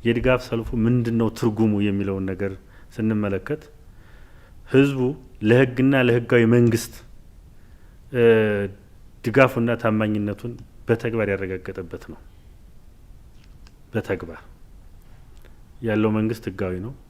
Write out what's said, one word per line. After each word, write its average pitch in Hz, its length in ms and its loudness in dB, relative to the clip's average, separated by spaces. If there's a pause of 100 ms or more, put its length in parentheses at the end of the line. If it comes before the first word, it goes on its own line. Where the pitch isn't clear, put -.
የድጋፍ 120 400 2
ሰልፉ 117 360 -6
ምንድን 117 400 0
ነው 113 120 2
ትርጉሙ 110 500 0
የሚለውን 98 460 -2
ነገር 95 260 -6 (400)
ስንመለከት 107 720 -4 (1040)
ህዝቡ 139 300 4 (420)
ለህግና 127 600 4
ለህጋዊ 120 480 2
መንግስት፣ 117 440 2 (1200)
እ፣ 123 120 2 (1000)
ድጋፉና 120 540 4
ታማኝነቱን 107 760 -2 (300)
በተግባር 113 460 0
ያረጋገጠበት 92 760 -6
ነው። - 140 -18 (1700)
በተግባር 85 520 -6 (1400)
ያለው 107 300 0
መንግስት 110 340 -2
ህጋዊ 95 340 -6
ነው፣ 120 140 -12 (160)